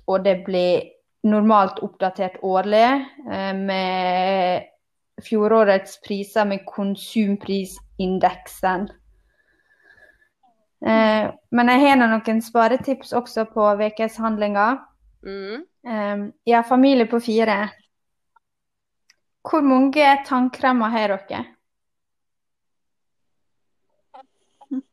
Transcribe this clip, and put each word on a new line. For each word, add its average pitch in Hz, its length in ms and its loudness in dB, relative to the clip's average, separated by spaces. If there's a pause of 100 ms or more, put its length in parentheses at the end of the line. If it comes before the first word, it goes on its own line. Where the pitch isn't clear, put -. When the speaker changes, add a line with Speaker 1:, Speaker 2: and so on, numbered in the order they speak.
Speaker 1:
og 190 180 -2
det 185 200 0
blir 180 380 0 (420)
normalt 214 580 2
oppdatert 185 600 -6
årlig, 214 640 2 (240)
eh, 196 240 -6
med 185 1080 -2 (560)
fjorårets 208 840 2
priser 202 420 -4
med 196 220 -6
konsumprisindeksen. 190 2250 -4 (1900)
Eh, 220 480 2 (160)
men 240 220 2
jeg 247 120 4
har 277 160 6
nå 240 120 4
noen 220 340 -2
sparetips 240 680 -2
også 233 320 -4
på 208 320 0
vekeshandlinger. 214 1040 -2 (420)
Speaker 2:
Mm. 196 420 -12 (180)
Speaker 1:
Ehm, 208 520 -8 (120)
ja, 233 180 4
familie 254 440 4
på 233 140 -2
fire. 220 500 -2 (1700)
Hvor 311 180 0
mange 277 640 4
tannkremer 247 640 0
har 220 180 -2
dere? 196 360 -6 (3500)